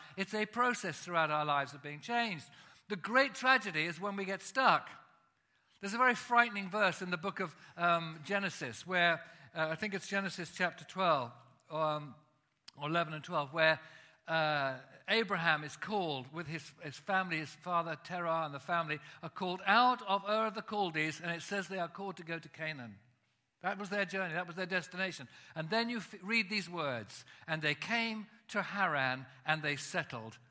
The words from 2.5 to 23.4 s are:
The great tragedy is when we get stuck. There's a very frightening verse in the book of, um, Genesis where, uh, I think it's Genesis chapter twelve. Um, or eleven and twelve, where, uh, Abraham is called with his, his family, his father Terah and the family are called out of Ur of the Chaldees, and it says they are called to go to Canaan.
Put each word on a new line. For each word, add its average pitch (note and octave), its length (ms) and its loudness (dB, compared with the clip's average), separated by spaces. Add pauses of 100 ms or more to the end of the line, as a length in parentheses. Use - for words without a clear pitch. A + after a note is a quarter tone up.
The G#3 60 -6
great A#3 400 2
tragedy G3 520 2
is E3+ 140 -6
when G3+ 140 -4
we G3 100 -4
get F#3+ 180 -4
stuck. G#3+ 460 4 (920)
There's G3+ 140 -6
a A#3 40 0
very B3+ 160 6
frightening A3 540 4
verse G3 340 2
in F3+ 80 -4
the F3+ 60 0
book F3+ 240 -4
of, F3 120 -4 (240)
um, E3 480 2
Genesis F3+ 600 -4
where, E3+ 340 4 (360)
uh, D#3+ 140 2
I D#3+ 40 -2
think G3+ 200 -4
it's F#3 120 -6
Genesis G3 500 -4
chapter F3+ 280 -2
twelve. D3+ 480 2 (420)
Um, D3+ 400 -2 (680)
or D3 80 -2
eleven D#3+ 260 0
and D3+ 100 -8
twelve, D3 280 -2
where, D#3+ 280 6 (480)
uh, D3+ 460 2 (340)
Abraham E3+ 560 2
is C#3+ 120 -10
called E3 560 -2
with D#3+ 140 -8
his, D#3 160 -8 (200)
his D3 140 -10
family, F#3 400 0
his D#3 140 -4
father E3+ 540 -2
Terah E3 420 0
and C#3+ 80 -6
the C#3 40 -8
family D#3+ 400 0 (240)
are E3 60 -8
called F#3 380 -4
out A#3+ 420 6
of G3 180 2
Ur A3 200 2
of G#3 80 -4
the G#3+ 80 -6
Chaldees, D#3 600 0
and E3+ 80 -2
it E3+ 120 -4
says G3 260 -4
they F#3+ 100 -4
are E3+ 100 -2
called G3 280 -10
to F3+ 80 -14
go E3 140 -6
to D#3+ 100 -14
Canaan. C#3 460 -8 (680)